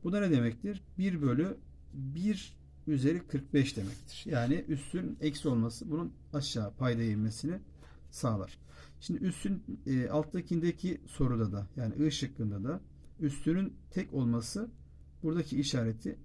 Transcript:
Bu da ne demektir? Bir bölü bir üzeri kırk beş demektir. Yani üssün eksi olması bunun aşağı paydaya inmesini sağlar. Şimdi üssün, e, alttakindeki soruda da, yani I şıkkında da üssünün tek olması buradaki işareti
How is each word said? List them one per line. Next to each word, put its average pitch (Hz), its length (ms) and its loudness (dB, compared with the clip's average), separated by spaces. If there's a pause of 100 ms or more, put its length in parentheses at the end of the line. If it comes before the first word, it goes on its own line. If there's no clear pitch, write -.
Bu 175 80 0
da 202 80 2
ne 190 120 4
demektir? 131 520 2 (140)
Bir 185 240 2
bölü 147 360 4 (360)
bir 156 640 -2 (300)
üzeri 151 400 4
kırk - 260 -2
beş 139 240 4
demektir. - 480 -6
Yani 139 420 2
üssün 170 540 -2
eksi 151 260 0
olması 117 440 2
bunun 165 220 -2 (200)
aşağı 117 420 -2
paydaya 117 360 2
inmesini 110 480 0 (520)
sağlar. 104 480 -2 (400)
Şimdi - 240 -2
üssün, 190 400 0 (220)
e, 127 240 2
alttakindeki 170 960 0
soruda 120 440 2
da, 101 240 -4
yani 135 320 2
I 147 40 4
şıkkında 107 520 -2
da 160 180 -2 (380)
üssünün 160 540 2 (180)
tek - 220 -4
olması 123 580 0 (520)
buradaki 160 360 0
işareti 117 640 0